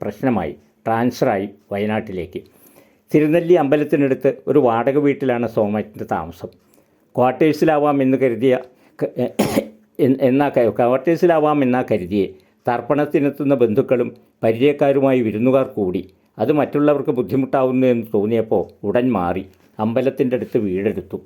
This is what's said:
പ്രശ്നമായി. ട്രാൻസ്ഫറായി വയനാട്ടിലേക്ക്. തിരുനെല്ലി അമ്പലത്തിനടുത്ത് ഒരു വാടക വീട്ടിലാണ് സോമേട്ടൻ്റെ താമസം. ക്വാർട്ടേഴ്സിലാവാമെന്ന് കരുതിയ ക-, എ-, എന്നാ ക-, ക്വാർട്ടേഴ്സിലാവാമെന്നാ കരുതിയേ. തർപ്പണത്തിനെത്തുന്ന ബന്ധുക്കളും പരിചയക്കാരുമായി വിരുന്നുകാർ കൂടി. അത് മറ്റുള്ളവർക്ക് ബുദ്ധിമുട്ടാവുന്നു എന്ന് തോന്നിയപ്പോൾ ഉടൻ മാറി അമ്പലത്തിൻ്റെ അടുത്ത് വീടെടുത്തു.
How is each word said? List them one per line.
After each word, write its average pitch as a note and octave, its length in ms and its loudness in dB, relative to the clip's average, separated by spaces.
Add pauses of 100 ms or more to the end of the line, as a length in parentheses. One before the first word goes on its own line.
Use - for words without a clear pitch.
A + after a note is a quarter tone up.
പ്രശ്നമായി. G2+ 520 -4 (320)
ട്രാൻസ്ഫറായി A2+ 640 -2 (220)
വയനാട്ടിലേക്ക്. G2+ 680 -6 (720)
തിരുനെല്ലി D#3+ 420 2
അമ്പലത്തിനടുത്ത് C#3+ 760 0 (180)
ഒരു C3+ 120 2
വാടക B2 380 2
വീട്ടിലാണ് C3 500 0
സോമേട്ടൻ്റെ G#2+ 640 -4
താമസം. E2+ 380 -8 (640)
ക്വാർട്ടേഴ്സിലാവാമെന്ന് C#3+ 1040 2
കരുതിയ B2 360 2 (460)
ക-, - 200 -4
എ-, - 480 -2 (540)
എന്നാ C#3 280 2
ക-, A#2+ 200 2
ക്വാർട്ടേഴ്സിലാവാമെന്നാ C#3+ 1120 2
കരുതിയേ. G2 460 -2 (380)
തർപ്പണത്തിനെത്തുന്ന C#3+ 920 0
ബന്ധുക്കളും B2 540 2 (340)
പരിചയക്കാരുമായി C3+ 800 2
വിരുന്നുകാർ A#2+ 460 2
കൂടി. F#2 340 -2 (360)
അത് A2+ 140 0
മറ്റുള്ളവർക്ക് D3 600 0
ബുദ്ധിമുട്ടാവുന്നു C3 760 0
എന്ന് A#2 260 0
തോന്നിയപ്പോൾ A2 500 0 (200)
ഉടൻ B2 280 0
മാറി F2+ 340 -2 (340)
അമ്പലത്തിൻ്റെ B2+ 560 0
അടുത്ത് G#2+ 220 -4
വീടെടുത്തു. G2 680 -4